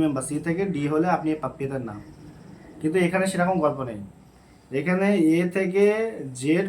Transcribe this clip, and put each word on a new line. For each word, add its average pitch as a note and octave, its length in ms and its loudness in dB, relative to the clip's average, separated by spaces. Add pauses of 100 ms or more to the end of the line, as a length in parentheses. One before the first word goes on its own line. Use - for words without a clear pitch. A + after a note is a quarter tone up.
মেম্বার, C3+ 260 0
সি D3 80 -6 (120)
থেকে E3+ 160 -2 (100)
ডি C#3+ 100 -2 (100)
হলে E3 220 2
আপনি D#3 140 -2 (120)
পা-, D#3+ 180 -6
পেতেন C3+ 300 -6
না। G#2 60 -12 (840)
কিন্তু D#3+ 260 0
এখানে F3+ 260 2
সেরকম F3+ 340 2
গল্প C#3 140 0 (100)
নেই, G#2 100 -10 (800)
এখানে F#3 280 2 (280)
এ E3+ 40 4 (160)
থেকে F#3+ 280 2 (580)
জেড E3 260 2